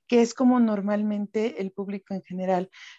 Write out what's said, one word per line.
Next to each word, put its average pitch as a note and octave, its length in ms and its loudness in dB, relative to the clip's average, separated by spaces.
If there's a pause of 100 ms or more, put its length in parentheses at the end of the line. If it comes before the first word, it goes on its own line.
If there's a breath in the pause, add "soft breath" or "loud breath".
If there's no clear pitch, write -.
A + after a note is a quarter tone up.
que A#3+ 140 4
es A3+ 140 0
como B3 240 4
normalmente G#3 1000 -2
el F#3+ 100 -6
público G3 420 -10
en F#3 100 -6
general F#3 460 -2 (300 loud breath)